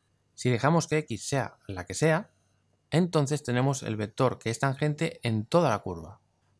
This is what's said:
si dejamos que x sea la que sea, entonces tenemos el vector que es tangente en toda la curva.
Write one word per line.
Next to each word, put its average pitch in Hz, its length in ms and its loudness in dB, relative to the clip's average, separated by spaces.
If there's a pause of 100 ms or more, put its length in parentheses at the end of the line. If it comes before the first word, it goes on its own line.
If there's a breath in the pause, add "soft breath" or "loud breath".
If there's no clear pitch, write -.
(340)
si - 160 -2
dejamos 139 380 2
que 151 100 0
x 120 300 -6
sea 131 300 -4 (100)
la 90 160 -10
que - 100 -10
sea, 160 360 2 (600)
entonces 151 520 2
tenemos 131 400 0
el 107 140 -4
vector 120 420 0
que - 120 -4
es 117 80 -4
tangente 147 640 -2
en 110 220 0
toda 165 260 2
la 104 100 2
curva. 90 400 -12 (400)